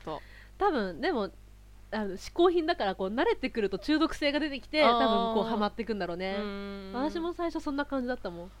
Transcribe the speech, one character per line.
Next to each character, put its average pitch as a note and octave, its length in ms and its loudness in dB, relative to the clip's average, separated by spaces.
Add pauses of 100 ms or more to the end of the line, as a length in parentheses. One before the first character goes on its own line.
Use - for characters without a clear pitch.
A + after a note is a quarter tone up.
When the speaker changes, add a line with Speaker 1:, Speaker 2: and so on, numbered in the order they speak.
Speaker 1:
た。 D#3 140 -8 (400)
Speaker 2:
多 G4+ 120 4
分、 F#3+ 300 -2
で E4+ 120 0
も、 G#3 180 0 (640)
あ A3 60 -2
の、 G3 160 -4
嗜 - 180 -12
好 F4 180 6
品 E4 160 2
だ F4 100 4
か - 80 0
ら、 F#3+ 100 0
こ F#3+ 120 -2
う、 - 20 0
慣 A#3+ 160 2
れ A#4 120 4
て B3+ 120 -2
く - 120 -2
る G3 100 2
と F#3+ 80 -4
中 D4+ 200 2
毒 D#4 160 2
性 C#4+ 180 0
が D4 80 2
出 D4+ 100 -2
て C4+ 80 -6
き - 100 -14
て、 D4+ 160 4
Speaker 1:
あ A3+ 40 10
ー。 A#3+ 100 6
Speaker 2:
多 A3+ 360 2
分、 - 0 -
こ G#3+ 80 4
う、 - 20 2
ハ A3+ 120 -2
マ G#3 120 2
っ - 40 -4
て A3+ 120 -6
く A3+ 100 -2
ん G3+ 40 -6
だ F3+ 80 -2
ろ E3+ 80 -4
う - 20 -8
ね。 F#3+ 220 -4
Speaker 1:
う G#3 40 -4
ー G3+ 480 -8
ん。 - 40 -12
Speaker 2:
私 D4+ 260 -2
も E4+ 120 -4
最 E4+ 180 -2
初 D#4 120 -4
そ D4+ 80 -4
ん C#4 60 -4
な C#4+ 80 0
感 C4+ 180 -4
じ A#3+ 60 -4
だ B3+ 60 -2
っ B3 40 -10
た F#3+ 120 -6
も E3+ 160 -10
ん。 G3 40 -16 (100)